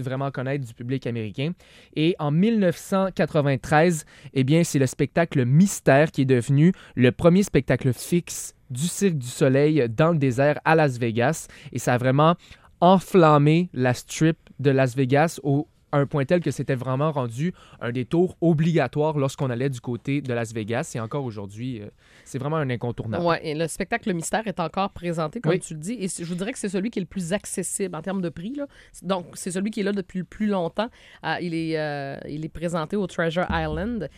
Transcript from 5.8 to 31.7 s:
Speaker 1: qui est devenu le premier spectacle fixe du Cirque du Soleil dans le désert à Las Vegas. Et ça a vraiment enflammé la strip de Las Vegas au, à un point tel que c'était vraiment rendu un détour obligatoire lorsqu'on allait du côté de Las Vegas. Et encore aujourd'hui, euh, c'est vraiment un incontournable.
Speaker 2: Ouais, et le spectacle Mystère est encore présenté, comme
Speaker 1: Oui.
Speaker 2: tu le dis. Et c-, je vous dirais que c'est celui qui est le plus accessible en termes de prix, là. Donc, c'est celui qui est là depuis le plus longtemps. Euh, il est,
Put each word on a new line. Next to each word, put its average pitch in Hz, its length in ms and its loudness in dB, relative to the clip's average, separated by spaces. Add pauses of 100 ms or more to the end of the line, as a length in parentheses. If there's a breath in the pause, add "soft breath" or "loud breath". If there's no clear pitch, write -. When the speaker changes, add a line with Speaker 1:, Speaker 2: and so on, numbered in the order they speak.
Speaker 1:
qui - 140 0
est - 20 2
devenu 135 460 4 (240 loud breath)
le 123 160 6
premier 175 320 6
spectacle 135 500 0
fixe - 640 -4 (160)
du 135 160 -4
Cirque 175 320 0
du 123 80 -8
Soleil 139 600 4
dans 156 260 2
le 165 40 2
désert 139 480 2
à 156 80 4
Las 151 240 4
Vegas. 117 480 0 (280 loud breath)
Et - 40 -6
ça 127 160 0
a 123 60 2
vraiment 139 380 4 (440 soft breath)
enflammé 165 920 6
la 127 220 0
strip - 440 -2 (200)
de 135 140 2
Las 135 240 2
Vegas 139 480 2
au, 143 240 0 (240)
à 147 80 0
un 143 80 2
point 143 180 -2
tel 180 160 2
que 151 100 -2
c'était 139 240 -4
vraiment 131 360 -2
rendu 139 420 -4 (260 soft breath)
un 120 120 -6
détour 170 500 0
obligatoire 156 760 2
lorsqu'on 139 320 -2
allait 123 200 -2
du 123 100 -8
côté 135 420 -6
de 131 120 -6
Las 113 200 -4
Vegas. 113 420 -6
Et 131 40 -8
encore 123 240 -6
aujourd'hui, 107 580 -10
euh, 101 40 -14 (400 soft breath)
c'est - 140 -10
vraiment 147 180 -4
un 143 120 -2
incontournable. 117 540 -4
Speaker 2:
Ouais, 165 220 0
et 156 80 -6
le 160 140 -4
spectacle 208 460 -4
Mystère 180 340 -4
est 185 120 -6
encore 190 300 -4
présenté, 165 500 -6
comme 151 140 0
Speaker 1:
Oui. 185 60 0
Speaker 2:
tu - 140 -12
le 156 60 -12
dis. 175 140 -8
Et 196 140 -6
c-, 170 160 -10
je 170 40 -8
vous 180 80 -6
dirais 190 160 -6
que 269 80 -12
c'est 208 100 -6
celui 196 200 -4
qui 233 100 -6
est - 20 -2
le 170 60 -8
plus 170 240 -8
accessible 190 640 -6
en 156 60 -8
termes 190 200 -4
de 175 80 -4
prix, 190 260 -10
là. 285 100 -8 (380 soft breath)
Donc, 180 220 -4 (100)
c'est - 160 -10
celui 196 200 -4
qui 214 100 -6
est - 20 -2
là 196 80 -2
depuis 196 280 -6
le 175 60 -6
plus - 220 -4
longtemps. 196 420 -2 (340 loud breath)
Euh, 160 180 -4
il 170 120 -6
est, 160 260 -4